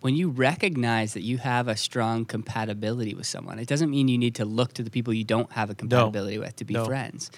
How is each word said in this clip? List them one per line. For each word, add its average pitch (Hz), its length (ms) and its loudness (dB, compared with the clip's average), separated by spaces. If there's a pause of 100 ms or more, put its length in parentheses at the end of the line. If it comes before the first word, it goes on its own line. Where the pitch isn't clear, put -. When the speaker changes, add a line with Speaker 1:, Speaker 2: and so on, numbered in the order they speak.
Speaker 1:
when 131 140 2
you 175 140 2
recognize 127 840 2
that 95 80 -6
you 117 160 -2
have 123 320 0
a 110 80 0
strong 113 480 0
compatibility 110 880 -4
with - 140 -8
someone, 90 300 -8
it 117 100 -8
doesn't 147 220 2
mean 139 200 4
you 123 80 4
need 120 180 2
to 110 100 -2
look 113 280 0
to 123 100 -6
the 110 60 -6
people 117 240 0
you 110 100 0
don't 110 300 0
have 107 160 -2
a 104 40 -6
Speaker 2:
No. - 40 -10
Speaker 1:
compatibility 107 600 2
with 92 200 -6
to 113 80 -8
be 104 80 -4
Speaker 2:
No. 113 120 0
Speaker 1:
friends. 123 520 -6